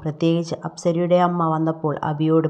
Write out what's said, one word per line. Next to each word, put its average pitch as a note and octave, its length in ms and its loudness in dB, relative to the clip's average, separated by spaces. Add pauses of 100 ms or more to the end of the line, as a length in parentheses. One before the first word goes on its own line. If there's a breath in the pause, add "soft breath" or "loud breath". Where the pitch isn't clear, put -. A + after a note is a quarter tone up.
പ്രത്യേകിച്ച് E3 540 -2 (100)
അപ്സരയുടെ F3 540 0
അമ്മ F3 280 2
വന്നപ്പോൾ D#3+ 460 -2 (100)
അഭിയോട് D#3 460 2